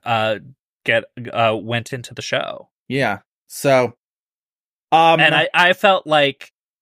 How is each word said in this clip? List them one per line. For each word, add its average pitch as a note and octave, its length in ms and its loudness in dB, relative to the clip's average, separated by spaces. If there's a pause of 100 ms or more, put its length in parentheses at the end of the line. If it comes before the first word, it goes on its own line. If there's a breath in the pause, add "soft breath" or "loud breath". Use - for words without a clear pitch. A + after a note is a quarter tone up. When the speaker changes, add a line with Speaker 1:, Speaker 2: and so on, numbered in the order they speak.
Speaker 1:
uh, A2 340 -2 (460)
get, A#2 180 0 (300)
uh, A2+ 280 0
went A2+ 300 -8
into B2 220 -14
the B2+ 80 -14
show. - 480 -8 (180)
Speaker 2:
Yeah. A#2+ 320 -4 (280)
So, B2+ 480 0 (960)
um, E3 280 4
Speaker 1:
And D3+ 160 4
I, D#3+ 180 0
I F3 200 2
felt F#3+ 340 0
like D3 460 0 (280)